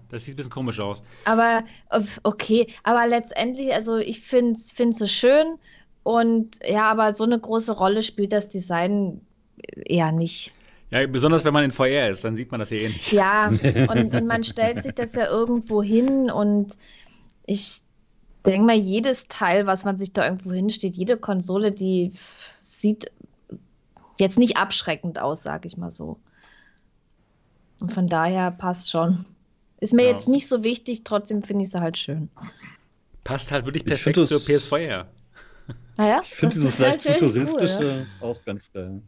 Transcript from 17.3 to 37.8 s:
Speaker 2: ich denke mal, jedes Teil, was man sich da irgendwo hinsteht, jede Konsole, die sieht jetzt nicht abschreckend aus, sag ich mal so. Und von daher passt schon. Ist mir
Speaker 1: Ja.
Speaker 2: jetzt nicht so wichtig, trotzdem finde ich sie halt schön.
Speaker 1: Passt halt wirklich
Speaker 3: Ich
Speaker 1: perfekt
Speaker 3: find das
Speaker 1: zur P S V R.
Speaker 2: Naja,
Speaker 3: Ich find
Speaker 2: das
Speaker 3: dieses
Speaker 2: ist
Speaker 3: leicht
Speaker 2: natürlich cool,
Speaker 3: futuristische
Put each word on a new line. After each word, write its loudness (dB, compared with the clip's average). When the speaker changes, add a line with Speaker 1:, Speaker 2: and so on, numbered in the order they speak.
Speaker 2:
ich -4
denke 4
mal, 6
jedes 0
Teil, 0
was -2
man 0
sich -8
da 0
irgendwo -4
hinsteht, -4
jede 0
Konsole, -2
die -2
sieht -4
jetzt 4
nicht 4
abschreckend -4
aus, -4
sag -10
ich -14
mal -10
so. -12
Und -6
von 0
daher 0
passt -6
schon. 0
Ist 0
mir 6
Speaker 1:
Ja. 6
Speaker 2:
jetzt -2
nicht 2
so -2
wichtig, -4
trotzdem -4
finde -2
ich -6
sie -4
halt -4
schön. -8
Speaker 1:
Passt -6
halt -2
wirklich -4
Speaker 3:
Ich -6
Speaker 1:
perfekt -2
Speaker 3:
find 2
das 4
Speaker 1:
zur 0
P 2
S 2
V -2
R. -4
Speaker 2:
Naja, 4
Speaker 3:
Ich -18
find 0
Speaker 2:
das -4
Speaker 3:
dieses 2
Speaker 2:
ist -6
Speaker 3:
leicht 2
Speaker 2:
natürlich 4
cool, 2
Speaker 3:
futuristische -2